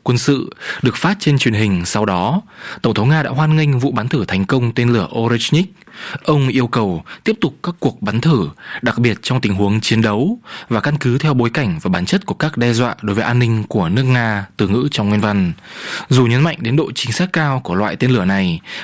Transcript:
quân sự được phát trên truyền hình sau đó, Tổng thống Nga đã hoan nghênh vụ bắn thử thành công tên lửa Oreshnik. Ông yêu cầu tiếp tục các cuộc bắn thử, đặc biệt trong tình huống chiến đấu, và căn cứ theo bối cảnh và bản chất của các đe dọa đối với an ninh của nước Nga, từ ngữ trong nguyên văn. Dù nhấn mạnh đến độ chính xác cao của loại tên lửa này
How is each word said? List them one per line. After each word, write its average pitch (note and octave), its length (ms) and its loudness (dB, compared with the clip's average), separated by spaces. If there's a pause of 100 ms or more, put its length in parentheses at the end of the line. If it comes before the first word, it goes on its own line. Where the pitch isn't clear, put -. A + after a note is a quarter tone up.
quân B2 160 2
sự C#3 320 0 (320)
được B2 140 2
phát G3 240 0
trên C#3+ 180 2
truyền A#2+ 160 0
hình G2 300 2
sau G#2+ 220 -2
đó, G#2 360 2 (400)
Tổng A#2 120 2
thống A2 140 2
Nga D#3 140 4
đã - 80 -4
hoan D#3 260 2
nghênh D3 220 2
vụ C3+ 140 0
bắn A2+ 160 -2
thử A#2+ 160 0
thành F#2+ 200 0
công A#2+ 280 0
tên A#2+ 160 2
lửa A#2 200 2 (100)
Oreshnik. A#2+ 540 0 (520)
Ông C#3+ 240 2
yêu B2 180 0
cầu G2 380 -2 (200)
tiếp A3 160 0
tục C#3+ 220 -2
các F3 180 -6
cuộc - 220 -2
bắn G3 180 -2
thử, B2+ 280 2 (340)
đặc A#2 160 -2
biệt A#2 240 0
trong B2+ 180 -2
tình G2+ 140 0
huống G2+ 260 0
chiến A2 220 2
đấu, A#2 360 0 (300)
và A2+ 120 0
căn D3 200 0
cứ B2+ 180 0
theo D3+ 160 0
bối A#2 160 2
cảnh G#2+ 320 -2
và F#2+ 80 -2
bản F2 160 0
chất F#3+ 200 0
của - 80 -2
các - 240 -4
đe A#2+ 140 2
dọa A#2 300 0
đối G#2+ 120 -2
với G#2 100 0
an A#2+ 140 0
ninh A#2 300 2
của F#2 200 0
nước A2 140 2
Nga, A#2 440 0 (100)
từ G2+ 120 0
ngữ B2 220 0
trong G2+ 180 -2
nguyên G#2 120 2
văn. G2 320 2 (560)
Dù B2+ 180 4
nhấn B2 160 4
mạnh E3 180 2
đến A#2 160 0
độ D3 180 0
chính A#2 180 -4
xác F#3 200 -2
cao C#3+ 320 0
của E2+ 100 -4
loại G2 220 -2
tên B2+ 140 2
lửa A2+ 140 2
này F#2 360 0 (240)